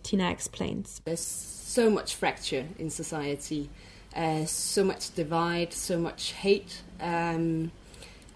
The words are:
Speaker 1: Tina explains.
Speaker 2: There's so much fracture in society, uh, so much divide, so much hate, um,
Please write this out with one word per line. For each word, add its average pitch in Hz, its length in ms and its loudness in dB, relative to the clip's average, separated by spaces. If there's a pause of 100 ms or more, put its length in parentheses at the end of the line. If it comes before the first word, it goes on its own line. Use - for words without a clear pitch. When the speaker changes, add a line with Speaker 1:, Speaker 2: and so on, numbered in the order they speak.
Speaker 1:
Tina 185 260 4
explains. - 760 -4
Speaker 2:
There's 165 160 -2
so - 680 2
much - 240 2
fracture 143 520 0 (120)
in 160 120 -2
society, 143 800 -2 (440)
uh, 160 300 2
so - 400 2
much - 300 0
divide, 170 580 2
so - 260 0
much - 340 -2
hate, - 500 2 (180)
um, 165 720 2 (640)